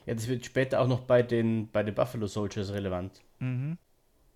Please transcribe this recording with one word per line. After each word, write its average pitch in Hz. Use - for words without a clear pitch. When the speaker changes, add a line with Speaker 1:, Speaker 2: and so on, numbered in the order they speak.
Speaker 1:
Ja, -
das 113
wird 123
später 131
auch 123
noch 127
bei 123
den, 113
bei 107
den 104
Buffalo 110
Soldiers 101
relevant. 98
Speaker 2:
Mhm. 131